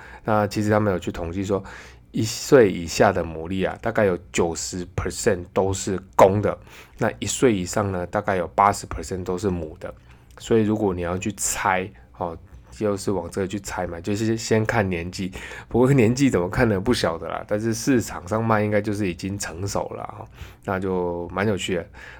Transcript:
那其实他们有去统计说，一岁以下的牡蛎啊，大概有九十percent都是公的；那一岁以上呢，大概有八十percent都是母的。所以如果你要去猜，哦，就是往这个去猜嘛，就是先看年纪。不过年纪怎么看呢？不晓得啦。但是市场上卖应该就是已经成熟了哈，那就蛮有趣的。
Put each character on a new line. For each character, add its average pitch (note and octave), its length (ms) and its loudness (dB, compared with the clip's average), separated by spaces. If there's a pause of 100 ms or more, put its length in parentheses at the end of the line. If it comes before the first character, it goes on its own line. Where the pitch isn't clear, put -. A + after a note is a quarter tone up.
(260)
那 G#2+ 220 2
其 G#2+ 140 -4
实 G#2 80 0
他 G#2+ 120 4
们 G#2 100 2
有 F2+ 80 0
去 F#2+ 100 -6
统 F2 220 -6
计 F#2+ 140 -4
说， F#2+ 180 -2 (480)
一 A#2+ 140 -2
岁 A2+ 440 6
以 F2+ 160 -4
下 G2 280 4
的 F2+ 100 -2
牡 E2 240 -8
蛎 F#2 220 -2
啊， E2+ 120 -8
大 A2+ 80 -4
概 A2+ 140 0
有 F2+ 160 2 (140)
九 E2+ 200 2
十 F2+ 320 -8 (120)
percent F2+ 560 -2
都 F#2+ 180 2
是 F#2+ 260 -2 (200)
公 G2+ 240 8
的； F#2 160 0 (400)
那 A2+ 120 0 (100)
一 - 60 -6
岁 A2+ 300 4
以 F2+ 100 -2
上 G2+ 240 -2
呢， F2+ 160 -4
大 G#2+ 140 -4
概 G2 160 0
有 F2 140 0
八 G2+ 200 6
十 G2+ 160 -2
percent F#2 380 -8
都 F#2 140 -4
是 G2 120 -2
母 E2 300 -6
的。 - 140 -12 (460)
所 - 180 2
以 A2 60 4
如 G#2+ 120 2
果 G#2 180 2
你 F2 80 -4
要 F2 160 -2
去 G2 200 -4
猜， F#2+ 520 0 (280)
哦， E2 200 -6 (340)
就 G#2 260 -2
是 G#2 140 -4
往 E2+ 180 -4
这 G2+ 120 -4
个 F#2+ 60 -2
去 G2+ 120 -4
猜 - 260 -6
嘛， E2+ 160 -8
就 G#2 140 -2
是 A2 200 0
先 A2+ 300 2
看 A2 240 2
年 F2 220 -4
纪。 F#2 200 -6 (360)
不 - 100 -2
过 B2+ 160 6
年 A#2+ 200 6
纪 C3+ 140 4
怎 G2 120 4
么 F2 100 0
看 A#2+ 180 2
呢？ G2+ 120 2
不 G#2+ 120 0
晓 E2+ 260 0
得 E2 100 -10
啦。 E2 200 -8
但 G#2+ 120 -2
是 A2+ 120 -2
市 A2+ 300 2
场 F2 260 -8
上 A2 160 0
卖 A2 200 2
应 G#2+ 80 0
该 G#2 100 2
就 G#2+ 100 -2
是 G2+ 160 -2
已 F2 60 -2
经 F#2+ 240 -6
成 F#2 300 -6
熟 F2+ 220 -4
了 - 140 -10
哈， - 220 -12 (400)
那 F#2+ 140 -2
就 F2+ 500 -2
蛮 F2+ 180 -2
有 G#2 80 0
趣 F#2 200 -4
的。 E2+ 100 -4 (340)